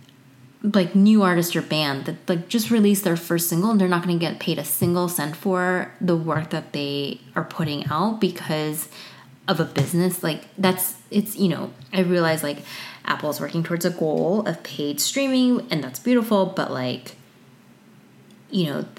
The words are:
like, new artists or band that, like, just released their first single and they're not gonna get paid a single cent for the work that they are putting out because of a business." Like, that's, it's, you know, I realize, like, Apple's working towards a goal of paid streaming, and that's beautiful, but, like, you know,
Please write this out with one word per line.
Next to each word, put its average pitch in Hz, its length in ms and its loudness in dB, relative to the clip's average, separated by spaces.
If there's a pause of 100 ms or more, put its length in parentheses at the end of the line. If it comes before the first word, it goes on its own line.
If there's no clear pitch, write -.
(640)
like, 202 320 2
new 208 280 8
artists 170 320 2
or 160 80 0
band 143 420 -2
that, 165 120 -6 (120)
like, 170 180 0
just 226 220 0
released 202 340 4
their 170 140 2
first 170 320 -2
single 185 220 0
and 208 100 4
they're 185 60 4
not 175 160 0
gonna 175 160 0
get 165 200 -4
paid 160 200 -2
a 156 40 -6
single 175 460 0
cent 151 260 -4
for 180 640 -2
the 175 160 2
work 160 360 -2
that 160 220 -6
they 143 460 -4 (160)
are 170 80 0
putting 147 440 -6
out 196 340 -2
because 156 680 -2 (600)
of 175 120 2
a 160 60 0
business." 175 560 0
Like, 156 240 -4 (120)
that's, 185 360 2 (160)
it's, 208 260 -2
you 196 140 2
know, 131 220 -4 (200)
I 190 100 2
realize, 170 420 2
like, 143 160 -6 (440)
Apple's 147 380 -4
working 165 220 -2
towards 170 200 -2
a 185 60 0
goal 165 560 0
of 170 160 -4
paid 147 400 -6
streaming, 254 680 2
and 160 120 -2
that's 131 140 -10
beautiful, 220 480 2 (100)
but, 147 160 -2
like, 127 440 -6 (1400)
you 190 140 0
know, 147 200 -4 (140)